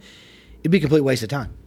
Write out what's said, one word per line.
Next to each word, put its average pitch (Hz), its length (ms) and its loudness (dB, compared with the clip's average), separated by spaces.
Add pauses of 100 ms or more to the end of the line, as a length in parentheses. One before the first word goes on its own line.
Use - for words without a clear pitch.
(600)
it'd 160 120 -2
be 196 60 6
a - 20 -4
complete 151 200 2
waste 131 220 0
of 110 80 -8
time. 139 220 -6 (140)